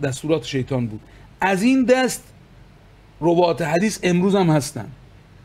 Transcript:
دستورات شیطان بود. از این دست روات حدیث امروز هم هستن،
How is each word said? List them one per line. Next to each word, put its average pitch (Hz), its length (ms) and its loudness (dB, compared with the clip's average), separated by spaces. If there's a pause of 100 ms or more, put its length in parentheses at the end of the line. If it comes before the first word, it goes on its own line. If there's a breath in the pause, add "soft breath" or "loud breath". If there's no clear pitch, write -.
دستورات 151 420 -4
شیطان 127 420 -4
بود. 107 140 -12 (400 loud breath)
از 190 220 0
این 262 220 2
دست 254 380 0 (1000)
روات 170 420 2
حدیث 175 400 0
امروز 185 320 2
هم 185 160 2
هستن، 135 380 -2 (560)